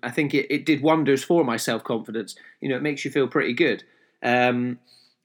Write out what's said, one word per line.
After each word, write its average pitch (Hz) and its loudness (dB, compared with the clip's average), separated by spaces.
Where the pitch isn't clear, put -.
I 120 -6
think 147 0
it, 143 0
it 143 -2
did 143 0
wonders 143 4
for 170 4
my 117 0
self-confidence. 113 -4
You - -4
know, 131 0
it 131 -6
makes 147 -4
you 139 -6
feel 135 2
pretty 127 -2
good. 127 0
Um, 123 0